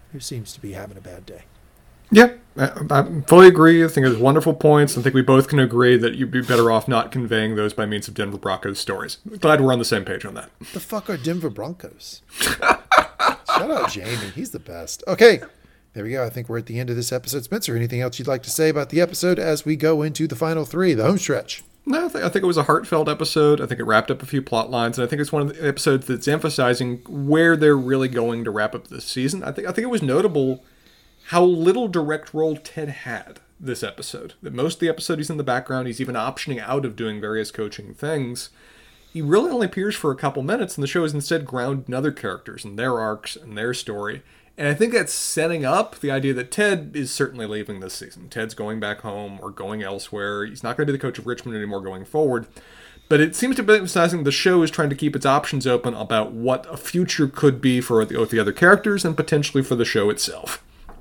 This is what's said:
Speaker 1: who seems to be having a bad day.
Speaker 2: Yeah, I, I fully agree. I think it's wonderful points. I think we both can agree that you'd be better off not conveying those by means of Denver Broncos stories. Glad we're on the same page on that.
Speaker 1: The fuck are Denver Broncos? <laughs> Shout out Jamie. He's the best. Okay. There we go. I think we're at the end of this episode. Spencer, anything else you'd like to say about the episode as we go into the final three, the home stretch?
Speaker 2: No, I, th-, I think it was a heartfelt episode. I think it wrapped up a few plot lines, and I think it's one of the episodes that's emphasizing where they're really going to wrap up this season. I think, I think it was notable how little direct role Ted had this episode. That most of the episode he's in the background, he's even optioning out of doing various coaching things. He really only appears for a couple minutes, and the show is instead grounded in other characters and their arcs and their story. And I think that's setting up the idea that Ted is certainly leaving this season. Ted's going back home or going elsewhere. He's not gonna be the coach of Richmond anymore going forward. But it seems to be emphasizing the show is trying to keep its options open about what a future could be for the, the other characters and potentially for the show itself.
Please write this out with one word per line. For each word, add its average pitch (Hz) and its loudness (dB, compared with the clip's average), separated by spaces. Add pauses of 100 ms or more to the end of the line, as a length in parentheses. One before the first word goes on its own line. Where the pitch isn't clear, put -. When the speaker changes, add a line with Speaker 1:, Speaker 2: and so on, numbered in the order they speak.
(120)
Speaker 1:
who 139 -14
seems 117 -12
to - -20
be 101 -12
having 98 -14
a 95 -20
bad 90 -18
day. 87 -20 (680)
Speaker 2:
Yeah, 240 10 (240)
I, 139 0 (180)
I 147 2
fully 180 12
agree. 165 10
I - 0
think 147 2
it's 120 4
wonderful 151 4
points. 147 4
I 123 0
think 127 0
we 131 8
both 135 6
can 147 2
agree 123 6
that 117 2
you'd 127 -4
be 127 0
better 117 4
off 113 2
not 117 0
conveying 110 -2
those 104 -2
by 107 -4
means 104 -6
of 104 -16
Denver 101 -6
Broncos 98 -6
stories. - -8 (220)
Glad 151 6
we're 131 4
on 123 0
the 117 -2
same 104 -2
page - -8
on 95 -12
that. - -16 (220)
Speaker 1:
The 185 -10
fuck - -10
are 190 -6
Denver 160 -4
Broncos? - -14
<laughs> - -18
Shout - 0
out - -2
Jamie. 101 -8
He's 170 -10
the - -12
best. - -14
Okay. 190 6 (520)
There 104 -10
we 110 -8
go. 127 -4
I 110 -6
think 117 -10
we're 117 -6
at 113 -8
the 117 -8
end 127 -6
of 120 -4
this 120 -4
episode. 127 -6
Spencer, 135 -4
anything 120 -2
else 127 -6
you'd 127 -8
like 131 -2
to - -12
say 160 2
about 143 0
the 151 0
episode 175 2
as 156 0
we 151 0
go 156 2
into 156 -2
the 151 -6
final 160 -2
three, 175 0
the 110 2
home 180 4
stretch? - -4 (220)
Speaker 2:
No, 311 0
I, 339 -4
th-, - -4
I 180 0
think 190 0
it 185 2
was 175 2
a 147 2
heartfelt 156 0
episode. 147 2
I 127 -4
think 120 -6
it 117 -6
wrapped 110 2
up 135 -4
a - -12
few 135 -2
plot 113 -2
lines, 120 -2
and 123 0
I 117 -6
think 147 -2
it's 147 -2
one 151 0
of 143 -4
the 160 -4
episodes 135 0
that's 123 -4
emphasizing 127 0 (100)
where 156 4
they're 147 6
really 131 0
going 117 -2
to 113 -4
wrap 107 -2
up - -12
this - -16
season. 139 -4
I - -8
think, 196 -8
I 180 -6
think 226 -2
it 254 -6
was 226 -2
notable 143 0 (600)
how 175 4
little 180 4
direct 156 -4
role 156 0
Ted 151 -10
had - -12 (200)
this 127 -8
episode. - -12
That 143 -12
most 143 -2
of - -18
the 165 2
episode 160 -4
he's 147 -6
in 160 -4
the 151 0
background, 131 -2
he's 120 -8
even 127 -4
optioning 123 -6
out 131 -2
of 113 -8
doing 110 -6
various 107 -4
coaching 104 -10
things. 139 -6 (640)
He 160 -8
really 202 2
only 247 0
appears 196 -4
for 147 -2
a 131 -4
couple 139 -4
minutes, 180 -4
and 147 -4
the 135 -2
show 175 -2
is 151 -2
instead 147 -4
grounded 127 -6
in 123 -6
other 135 -2
characters - -12
and 101 -14
their 123 -2
arcs 107 -6
and 107 -16
their 117 -4
story. 104 -8 (360)
And 147 -4
I 143 0
think 226 2
that's 196 0
setting 165 -2
up 185 0
the 143 -4
idea 135 -2
that 127 -6
Ted 190 -2
is 143 -6
certainly 131 -4
leaving 104 -8
this 92 -12
season. - -16
Ted's 113 -8
going 110 -8
back 104 -8
home 101 -12
or 104 -12
going 101 -10
elsewhere. 101 -8
He's 107 -14
not 120 -6
gonna 151 -2
be 139 0
the 135 -2
coach 127 -6
of 107 -16
Richmond 120 -8
anymore 101 -8
going 95 -12
forward. 131 0 (640)
But 147 6
it 160 2
seems 254 0
to 247 -2
be 208 6
emphasizing 175 2
the 139 2
show 180 4
is 160 2
trying 151 -2
to 139 -2
keep 147 -2
its 139 -4
options 139 0
open 123 0
about 107 -2
what 127 -2
a 151 -12
future 170 -2
could 135 2
be 127 2
for 113 0
the, 110 -2
the 113 0
other 101 0
characters 202 4
and 160 -2
potentially 147 0
for 131 -2
the 117 4
show 104 2
itself. - -6 (380)